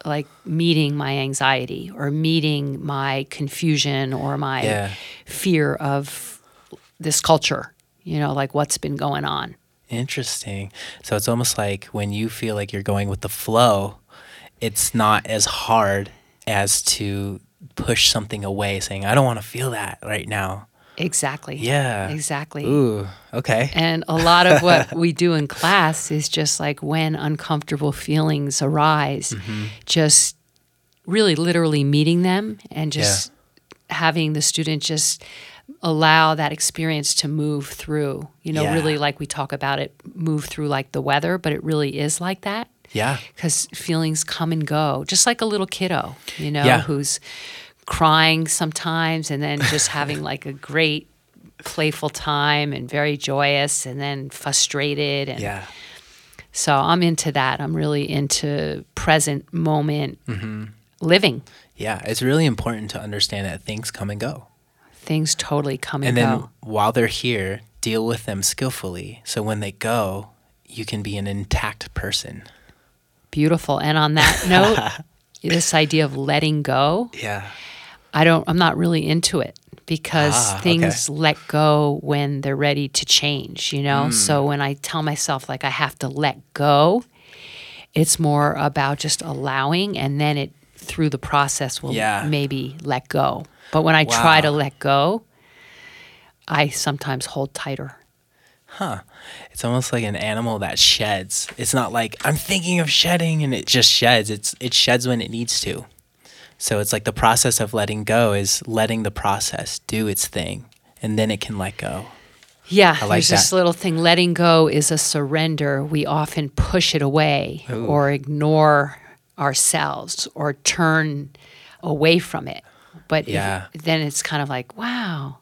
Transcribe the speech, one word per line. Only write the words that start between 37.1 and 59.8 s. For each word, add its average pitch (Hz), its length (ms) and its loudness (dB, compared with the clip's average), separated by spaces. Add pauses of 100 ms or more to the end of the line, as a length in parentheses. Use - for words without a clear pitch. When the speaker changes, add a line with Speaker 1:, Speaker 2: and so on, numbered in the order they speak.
Speaker 1:
to - 140 -2
move 147 400 -2
through, 151 600 -6 (140)
you 160 100 -6
know, 156 120 0
Speaker 2:
Yeah. 151 100 0
Speaker 1:
really, 156 240 0
like 147 220 -2
we 147 80 -8
talk - 240 -6
about 139 280 -2
it, 143 140 -8 (220)
move 160 300 -2
through 151 220 -6
like 139 260 -4
the 139 80 -4
weather, 147 360 0
but 165 160 -2
it - 100 -6
really 147 360 -2
is 151 200 -2
like 190 220 -6
that. 214 280 -6 (220)
Speaker 2:
Yeah. 214 260 -2 (200)
Speaker 1:
'Cause - 380 -2
feelings 160 480 -2
come 165 280 -4
and 160 140 -2
go, 147 420 0
just - 200 2
like 240 140 0
a 226 40 0
little 208 220 -2
kiddo, 175 480 -4 (220)
you 151 120 -6
know, 143 160 0
Speaker 2:
Yeah. 127 160 6
Speaker 1:
who's 143 380 -4 (640)
crying 160 640 4
sometimes 160 800 -2
and 143 140 -4
then 147 160 -4 (100)
just 147 180 2
Speaker 2:
<laughs> 147 120 -6
Speaker 1:
having, 147 240 -4
like, 139 220 -8
a 143 80 -8
great 151 540 -2 (560)
playful 156 460 -2
time 147 640 0
and 127 160 -8
very 147 280 0
joyous 143 680 0
and 131 140 -8
then 139 300 -6
frustrated. 143 1000 -2
And 120 120 -8
Speaker 2:
Yeah. 101 220 -6 (920)
Speaker 1:
so - 220 2
I'm 165 280 4
into 160 300 2
that. 135 280 0
I'm 151 140 -4
really 151 340 -2
into 147 760 -2 (120)
present 156 580 0
moment 151 640 -2 (100)